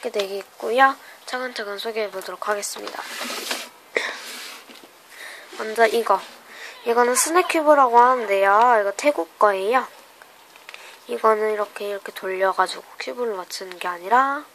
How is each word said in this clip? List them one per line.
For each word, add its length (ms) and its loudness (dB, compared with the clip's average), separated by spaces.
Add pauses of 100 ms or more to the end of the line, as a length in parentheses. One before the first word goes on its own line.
이렇게 100 -8
네 180 -4
개 100 -8
있고요. 580 0 (300)
차근차근 520 -8
소개해 320 -6
보도록 380 -10
하겠습니다. 540 -6 (2500)
먼저 280 2
이거. 340 2 (680)
이거는 280 2
스낵큐브라고 840 4
하는데요. 800 6
이거 160 -2
태국 420 -2
거예요. 480 2 (1200)
이거는 440 0
이렇게, 360 -6
이렇게 240 -10
돌려가지고 720 -2 (140)
큐브를 360 -6
맞추는 440 -12
게 100 -8
아니라 560 0 (100)